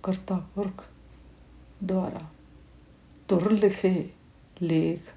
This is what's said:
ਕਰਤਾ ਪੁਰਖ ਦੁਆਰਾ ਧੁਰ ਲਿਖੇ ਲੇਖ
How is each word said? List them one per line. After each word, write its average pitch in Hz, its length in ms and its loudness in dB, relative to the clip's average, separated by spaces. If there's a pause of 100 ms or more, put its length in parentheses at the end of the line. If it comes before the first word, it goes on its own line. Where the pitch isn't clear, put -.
ਕਰਤਾ 185 520 -4
ਪੁਰਖ 196 280 -6 (1000)
ਦੁਆਰਾ 185 380 -2 (1040)
ਧੁਰ 185 240 2
ਲਿਖੇ 196 580 2 (520)
ਲੇਖ 165 380 2 (180)